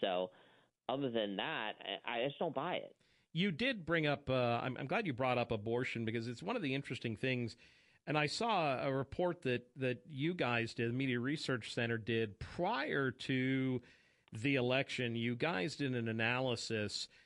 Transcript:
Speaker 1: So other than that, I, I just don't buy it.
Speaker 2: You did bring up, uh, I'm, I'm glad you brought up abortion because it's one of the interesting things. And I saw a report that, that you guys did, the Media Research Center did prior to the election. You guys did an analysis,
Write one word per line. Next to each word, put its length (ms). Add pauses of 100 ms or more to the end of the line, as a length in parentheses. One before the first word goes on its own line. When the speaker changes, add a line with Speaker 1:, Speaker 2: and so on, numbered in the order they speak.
Speaker 1:
So 300 (580)
other 220
than 260
that, 360 (340)
I, 120
I 80
just 120
don't 160
buy 200
it. 200 (380)
Speaker 2:
You 200
did 340
bring 200
up, 220
uh, 340
I'm, 160
I'm 80
glad 200
you 60
brought 260
up 120
abortion 540
because 240
it's 140
one 140
of 60
the 120
interesting 420
things. 400 (500)
And 100
I 100
saw 560
a 80
report 520
that, 240 (100)
that 220 (100)
you 240
guys 400
did, 160
the 60
Media 260
Research 540
Center 240
did 400
prior 720
to 720 (500)
the 220
election. 600
You 220
guys 400
did 180
an 140
analysis, 1000 (180)